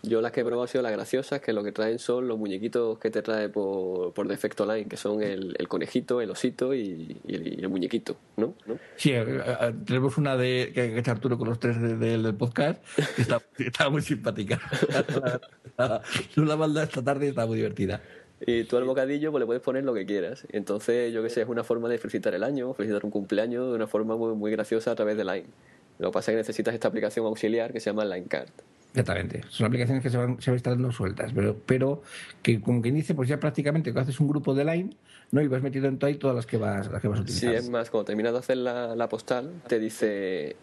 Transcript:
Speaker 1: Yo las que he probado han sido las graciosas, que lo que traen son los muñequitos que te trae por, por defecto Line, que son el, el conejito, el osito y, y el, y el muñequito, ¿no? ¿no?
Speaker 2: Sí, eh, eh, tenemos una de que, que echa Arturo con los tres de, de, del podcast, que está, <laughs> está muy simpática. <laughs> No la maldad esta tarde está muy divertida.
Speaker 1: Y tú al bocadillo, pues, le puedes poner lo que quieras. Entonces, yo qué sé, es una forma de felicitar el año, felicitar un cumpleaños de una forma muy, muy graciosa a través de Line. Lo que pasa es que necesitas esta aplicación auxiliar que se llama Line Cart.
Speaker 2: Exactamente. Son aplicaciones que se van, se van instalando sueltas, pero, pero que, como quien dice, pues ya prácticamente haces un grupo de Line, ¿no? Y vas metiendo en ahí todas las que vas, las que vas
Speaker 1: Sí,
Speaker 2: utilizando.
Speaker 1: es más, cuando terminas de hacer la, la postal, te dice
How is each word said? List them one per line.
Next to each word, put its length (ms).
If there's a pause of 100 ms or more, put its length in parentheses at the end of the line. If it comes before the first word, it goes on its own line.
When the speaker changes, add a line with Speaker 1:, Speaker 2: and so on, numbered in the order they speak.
Speaker 1:
Yo 180
las 120
que 80
he 20
probado 200
han 40
sido 160
las 80
graciosas, 500
que 100
lo 120
que 80
traen 260
son 300
los 100
muñequitos 640
que 100
te 140
trae 260
por, 640
por 140
defecto 360
Line, 220
que 120
son 260
el, 340
el 100
conejito, 540
el 80
osito 460
y, 500
y 80
el, 260
y 40
el 60
muñequito, 460 (220)
¿no? 160 (140)
¿no? 100 (200)
Speaker 2:
Sí, 160
eh, 120
eh, 480 (100)
tenemos 360
una 180
de 380
que, 160
que 80
echa 140
Arturo 260
con 100
los 100
tres 220
de, 160
de, 220
del 160
podcast, 480 (320)
que 80
está, 260
<laughs> 80
está 320
muy 140
simpática. 560 (1160)
<laughs> 240 (340)
No 100
la 100
maldad 280
esta 200
tarde 260
está 180
muy 100
divertida. 420 (460)
Speaker 1:
Y 200
tú 120
al 60
bocadillo, 480
pues, 80
le 80
puedes 160
poner 220
lo 100
que 100
quieras. 460
Entonces, 640
yo 100
qué 60
sé, 120
es 60
una 160
forma 260
de 80
felicitar 380
el 80
año, 320
felicitar 280
un 80
cumpleaños 580
de 60
una 120
forma 280
muy, 200
muy 160
graciosa 400
a 40
través 220
de 60
Line. 240 (500)
Lo 120
que 40
pasa 180
es 40
que 40
necesitas 360
esta 140
aplicación 360
auxiliar 480
que 60
se 100
llama 160
Line 220
Cart. 240 (400)
Speaker 2:
Exactamente. 580
Son 180
aplicaciones 340
que 80
se 60
van, 260
se 80
van 60
instalando 340
sueltas, 460
pero, 300
pero 360 (400)
que, 200
como 200
quien 140
dice, 180
pues 140
ya 140
prácticamente 520
haces 280
un 80
grupo 260
de 80
Line, 280 (400)
¿no? 100
Y 80
vas 120
metiendo 280
en 120
ahí 140
todas 180
las 120
que 100
vas, 340
las 120
que 80
vas 100
Speaker 1:
Sí, 40
Speaker 2:
utilizando. 340
Speaker 1:
es 120
más, 200
cuando 160
terminas 260
de 80
hacer 160
la, 400
la 140
postal, 420 (160)
te 120
dice 840